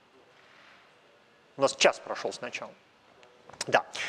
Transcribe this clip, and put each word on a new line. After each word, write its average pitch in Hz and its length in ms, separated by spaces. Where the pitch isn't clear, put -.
У 139 40
нас 135 140
час - 240
прошёл 113 340
с - 80
начала. 120 300
Да. - 200